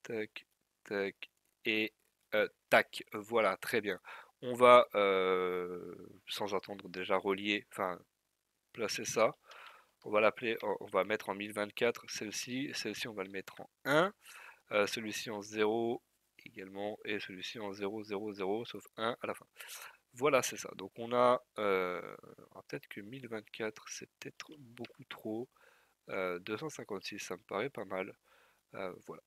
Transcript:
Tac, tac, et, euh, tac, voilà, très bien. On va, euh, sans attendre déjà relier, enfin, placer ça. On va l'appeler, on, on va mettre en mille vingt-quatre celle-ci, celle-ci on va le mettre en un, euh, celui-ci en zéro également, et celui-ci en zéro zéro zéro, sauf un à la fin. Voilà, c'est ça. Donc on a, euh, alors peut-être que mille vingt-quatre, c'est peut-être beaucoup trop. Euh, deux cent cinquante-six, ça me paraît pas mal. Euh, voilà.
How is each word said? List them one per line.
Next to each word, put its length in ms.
Tac, 440
tac, 460
et, 280
euh, 140
tac, 440
voilà, 440
très 240
bien. 200
On 120
va, 400
euh, 1000
sans 260
attendre 340
déjà 280
relier, 560
enfin, 280
placer 320
ça. 320
On 60
va 100
l'appeler, 420
on, 180
on 60
va 180
mettre 260
en 40
mille 180
vingt-quatre 580
celle-ci, 640
celle-ci 340
on 60
va 100
le 60
mettre 300
en 100
un, 280
euh, 140
celui-ci 440
en 100
zéro 600
également, 600
et 160
celui-ci 380
en 140
zéro 300
zéro 300
zéro, 320
sauf 220
un 260
à 40
la 80
fin. 120
Voilà, 280
c'est 140
ça. 180
Donc 240
on 160
a, 280
euh, 580
alors 140
peut-être 240
que 120
mille 280
vingt-quatre, 600
c'est 300
peut-être 400
beaucoup 460
trop. 440
Euh, 300
deux 180
cent 100
cinquante-six, 500
ça 180
me 60
paraît 280
pas 140
mal. 300
Euh, 180
voilà. 200